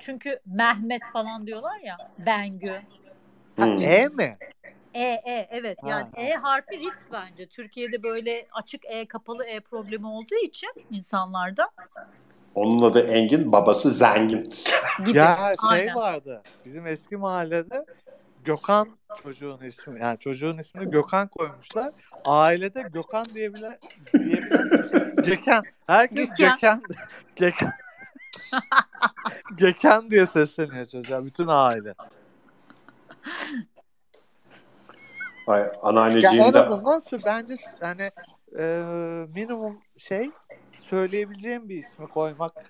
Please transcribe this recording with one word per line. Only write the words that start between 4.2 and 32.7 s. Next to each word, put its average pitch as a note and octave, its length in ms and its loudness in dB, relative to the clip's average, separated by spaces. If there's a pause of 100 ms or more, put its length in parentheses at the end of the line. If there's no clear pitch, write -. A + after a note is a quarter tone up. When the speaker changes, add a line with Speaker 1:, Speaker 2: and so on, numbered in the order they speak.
Speaker 1:
E, A#3+ 100 -8
E, A#3+ 480 -6
evet. A#3 320 -10
Speaker 3:
Ha, G#3+ 60 -10
Speaker 1:
Yani G#3+ 260 -6
Speaker 3:
ha. A#3 60 -12
Speaker 1:
E C#4 120 -4
harfi C#4 460 -4
risk E4+ 320 -12
bence. F#3 360 -14
Türkiye'de A#3 560 -12
böyle A#3 480 -8
açık - 340 -14
E, A3+ 220 -10
kapalı A#3 380 -12
E A3 140 -12
problemi G#3+ 480 -12
olduğu A3 280 -10 (100)
için - 240 -12 (220)
insanlarda. F#3+ 800 -6 (840)
Speaker 2:
Onun A2+ 340 4
adı A#2 180 6
Engin, A2+ 440 2
babası G#2 400 6
zengin. A2 640 2 (520)
Speaker 1:
Gibi. A3 120 4
Speaker 3:
Ya E3 180 8
şey G3 200 -2 (140)
Speaker 1:
Aynen. G#3 260 2
Speaker 3:
vardı. C#3+ 460 -4 (240)
Bizim D#3+ 220 -14
eski D#3+ 300 -8
mahallede F3+ 680 -4 (600)
Gökhan G3+ 420 0 (360)
çocuğun C#3 380 -14
ismi. B2+ 400 -16
Yani A#2 180 -4
çocuğun C#3+ 380 -6
ismini F#3 340 -12
Gökhan G3+ 360 0
koymuşlar. A3 640 -8 (320)
Ailede E3+ 560 2 (120)
Gökhan A3 320 -6 (100)
diyebilen, G#3+ 420 -10 (360)
diyebilen - 1000 0
Gökhan. G#3 480 2 (240)
Herkes A3+ 420 4
Speaker 1:
Gökhan. C4 300 4
Speaker 3:
Gökhan. A3 220 4 (540)
<laughs> - 0 -
Gökhan. - 360 0 (1800)
<laughs> F#3 60 -14
Gökhan G#3 520 6
diye G3+ 160 6
sesleniyor D3 600 -2
çocuğa C3 400 -8
bütün E3+ 220 -6
aile. A#2+ 460 2 (3500)